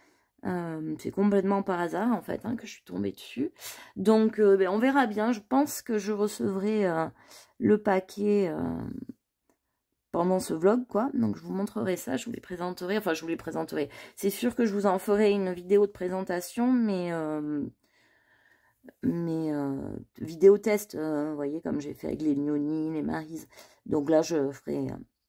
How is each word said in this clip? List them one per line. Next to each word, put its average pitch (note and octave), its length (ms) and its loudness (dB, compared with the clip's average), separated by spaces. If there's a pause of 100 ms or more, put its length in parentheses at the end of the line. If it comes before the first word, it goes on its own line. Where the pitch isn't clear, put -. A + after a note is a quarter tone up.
(440)
Euh, D#3+ 540 -6
c'est - 140 -8
complètement G3 500 2
par F3 180 -2
hasard F3 320 0
en F#3 80 0
fait, - 240 -8
hein, A#3 120 -4
que A3 100 -14
je - 60 -16
suis - 120 -20
tombée G3 280 -4
dessus. - 400 -8 (420)
Donc, A3 460 2
euh, G3+ 160 8
ben, F#3+ 120 2
on G3+ 100 0
verra C4 280 4
bien. G#3+ 260 0
Je G#3+ 80 -4
pense C#4+ 420 0
que A3 160 -2
je G3+ 140 -2
recevrai, G#3 720 0
euh, E3 200 0 (520)
le G#3 220 6
paquet, G3+ 680 2
euh, D#3 140 -4 (1500)
pendant F3+ 260 2
ce F3+ 160 -4
vlog, G#3 320 4
quoi. A#3 280 -2
Donc A3 220 2
je D#3+ 60 -18
vous F3 100 -10
montrerai F#3+ 440 -2
ça, - 200 -6
je - 100 -8
vous A#3 60 -8
les - 80 -10
présenterai. F3+ 580 -6
Enfin, F#3+ 160 0
je D#3+ 80 -6
vous E3 60 -8
les E3 80 -2
présenterai. D#3 520 -4 (260)
C'est G3 160 -2
sûr A#3 240 -2
que A#3+ 100 2
je G#3 80 2
vous G3+ 140 0
en F#3+ 120 4
ferai G#3 340 4
une F#3+ 200 0
vidéo F#3 340 4
de G3+ 60 -16
présentation, F#3 800 -2
mais... G3 400 0
Euh, D3+ 520 -4 (1400)
mais... E3 500 -2
Euh, C#3 280 -4 (400)
vidéo F3 380 8
test, G#3 360 -2
euh, D#3 360 -4
vous D3+ 60 -6
voyez, D3 260 -4
comme D3+ 180 -4
j'ai D3 140 -10
fait D#3 140 -8
avec D3 120 -4
les D3+ 160 2
Nioni, D3 560 -2
les D3+ 100 -4
Maryse. D#3 460 -8 (380)
Donc D3+ 240 0
là, D#3 100 8
je D3+ 320 0
ferai C#3 360 -6 (400)